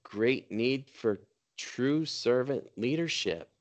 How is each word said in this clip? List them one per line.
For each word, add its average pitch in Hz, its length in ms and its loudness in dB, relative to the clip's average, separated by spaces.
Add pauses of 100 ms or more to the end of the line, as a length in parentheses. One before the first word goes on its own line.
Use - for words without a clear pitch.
great 117 480 0
need 131 380 0
for 104 300 0 (380)
true 147 480 0
servant 127 580 0 (140)
leadership. 120 720 -2 (120)